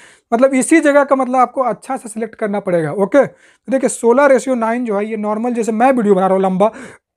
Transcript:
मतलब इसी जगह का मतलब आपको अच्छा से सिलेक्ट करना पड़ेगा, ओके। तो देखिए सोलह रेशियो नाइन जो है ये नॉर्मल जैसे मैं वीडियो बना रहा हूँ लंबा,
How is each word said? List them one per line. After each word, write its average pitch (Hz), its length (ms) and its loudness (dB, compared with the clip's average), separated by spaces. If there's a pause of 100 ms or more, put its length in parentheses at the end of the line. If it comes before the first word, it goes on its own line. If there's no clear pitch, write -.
(320)
मतलब 262 220 2
इसी 262 260 2
जगह 285 240 4
का 277 120 0
मतलब 262 200 -2
आपको 254 260 0
अच्छा 247 340 -6
से 240 120 -12
सिलेक्ट 220 260 -10
करना 202 260 -6
पड़ेगा, 170 340 -2
ओके। 226 320 2
तो - 460 -14
देखिए 262 160 0
सोलह 240 380 2
रेशियो 262 300 2
नाइन 233 280 -4
जो 214 140 -4
है 208 80 -4
ये 220 120 -8
नॉर्मल 214 360 -4
जैसे 226 180 -2
मैं 226 200 2
वीडियो 208 220 2
बना 185 120 2
रहा 190 80 2
हूँ 190 80 0
लंबा, 190 280 2 (460)